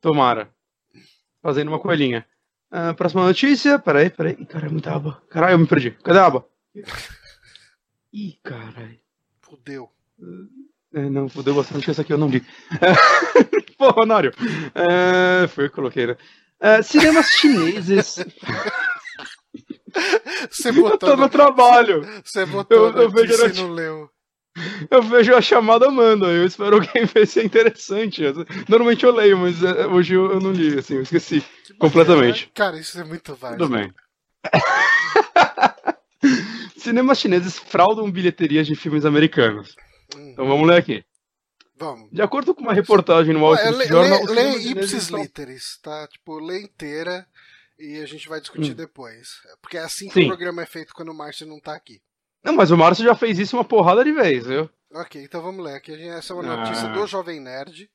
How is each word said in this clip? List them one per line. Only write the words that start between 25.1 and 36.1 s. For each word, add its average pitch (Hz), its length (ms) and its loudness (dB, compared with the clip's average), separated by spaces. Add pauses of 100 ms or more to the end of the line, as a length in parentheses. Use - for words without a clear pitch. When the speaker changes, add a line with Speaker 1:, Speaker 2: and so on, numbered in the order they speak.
Speaker 1:
a 240 60 8
chamada, 226 500 4
mando. 226 360 2
Eu 170 180 2
espero 202 320 0
alguém 220 300 -2
<laughs> - 0 -
ver 214 200 2
se - 140 -2
é 226 40 -2
interessante. 220 800 -2 (460)
Normalmente 233 360 2
eu 247 100 6
leio, 202 240 4
mas, 175 240 -2
é, 175 240 -2
hoje 180 280 0
eu, 190 180 2
eu 190 80 0
não 190 120 -4
li, 156 260 0
assim, 135 160 -8
eu 131 80 -4
esqueci 160 380 -4
Speaker 2:
Que - 340 -20
bacana, - 40 -20
Speaker 1:
completamente. 151 680 4
Speaker 2:
né? - 80 -20
Cara, 185 240 -4
isso 160 220 -16
é 170 40 -14
muito 156 320 -16
válido. 127 280 -8
Speaker 1:
Tudo 127 120 -4
bem. 98 160 -8 (520)
<laughs> - 1500 -2 (800)